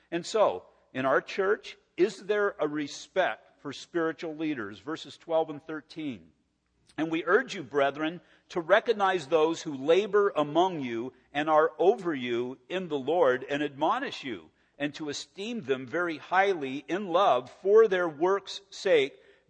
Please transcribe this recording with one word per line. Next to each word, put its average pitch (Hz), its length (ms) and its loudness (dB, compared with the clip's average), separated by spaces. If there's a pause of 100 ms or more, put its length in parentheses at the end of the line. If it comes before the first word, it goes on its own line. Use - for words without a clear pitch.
(120)
And 170 120 -6
so, 139 380 0 (300)
in 131 120 -6
our 139 160 2
church, - 560 -4 (200)
is 196 280 0
there 202 360 -2
a 151 80 0
respect 147 920 -6
for 143 120 -12
spiritual 160 640 -4
leaders? 123 420 -6
Verses 147 380 -12
twelve 160 340 -2
and 147 160 -10
thirteen. 143 640 -10 (680)
"And 160 140 -4
we 165 140 -2
urge 202 320 2
you, 165 80 -10
brethren, 143 560 -2 (300)
to 180 100 -4
recognize 190 680 2
those 160 360 2
who 156 120 -8
labor 190 600 2
among 156 460 0
you 123 300 -6 (200)
and 151 180 -2
are 156 280 6
over 175 360 2
you 123 440 -4 (100)
in 185 180 -6
the 147 120 -4
Lord 135 520 2
and 143 100 -2
admonish 156 600 -2
you, 92 280 -10 (280)
and 143 160 -6
to 151 140 -8
esteem 202 540 -10
them 131 220 -2
very 160 340 -4
highly 160 680 0
in 190 220 -4
love 160 420 2 (100)
for 214 280 8
their 180 200 2
work's 180 520 -2 (100)
sake. 147 500 2 (300)